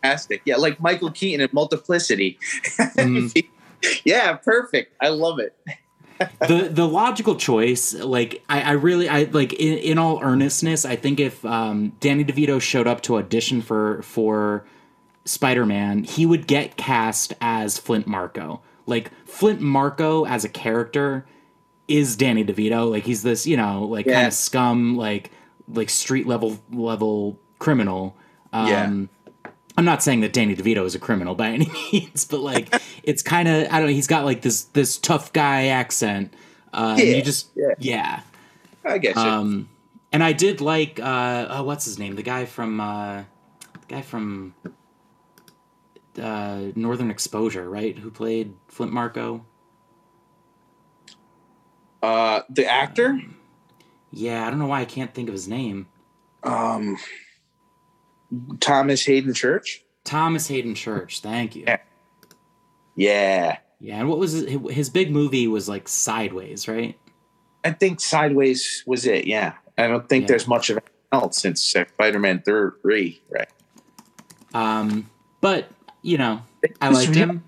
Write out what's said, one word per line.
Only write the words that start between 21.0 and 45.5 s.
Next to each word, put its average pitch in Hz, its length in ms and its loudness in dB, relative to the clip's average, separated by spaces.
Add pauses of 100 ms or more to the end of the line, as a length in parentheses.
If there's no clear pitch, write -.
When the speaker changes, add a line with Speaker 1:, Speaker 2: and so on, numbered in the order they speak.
Speaker 2:
is 143 260 2
Danny 110 300 2
DeVito. 107 440 0
Like, 107 140 0
he's 113 200 -2
this, 117 220 0
you 151 120 2
know, 101 260 0
like, 107 220 -4
Speaker 1:
Yeah. 131 160 4
Speaker 2:
kinda 123 100 2
scum, 120 640 2
like, 107 360 -4 (360)
like, 110 220 -4
street - 380 0
level, 113 300 0 (140)
level 107 680 -2 (220)
criminal. 95 560 0 (380)
Speaker 1:
Yeah. 107 320 2
Speaker 2:
Um, 98 240 -2 (680)
I'm 170 100 4
not 165 180 2
saying 123 180 2
that 107 120 0
Danny 107 220 2
DeVito 95 300 0
is 90 80 -4
a 92 60 -6
criminal 92 340 -2
by 110 160 -2
any 135 180 2 (120)
<laughs> - 120 -8
means, 175 340 -2
but, 143 160 -4
like, 139 300 -2 (180)
Speaker 1:
<laughs> - 140 -20
Speaker 2:
it's 147 200 -2
kinda, 165 500 4
I 160 60 4
don't 156 80 4
know, 143 60 4
he's 139 140 0
got, 160 160 4
like, 131 200 0
this, 120 220 0
this 139 340 0
tough - 340 0
guy 139 360 4
accent. 110 600 -2 (400)
Uh, 110 280 0
and 117 80 8
Speaker 1:
Yeah, 127 80 6
Speaker 2:
you 135 80 2
just, 139 320 -4
Speaker 1:
yeah. 143 240 2
Speaker 2:
yeah. 123 400 -4 (640)
Speaker 1:
I - 140 -2
get 98 160 0
you. 113 60 2
Speaker 2:
Um, 104 480 0 (420)
and 156 120 4
I 165 80 4
did 175 300 2
like, 151 400 0
uh, 123 480 -2
oh, 139 140 -6
what's 147 220 -6
his 104 120 -10
name? 101 180 -8
The 104 80 -10
guy 127 220 -6
from, 113 340 -6
uh, 104 440 -8 (500)
the - 140 -20
guy 131 140 -12
from, 101 520 -10 (1700)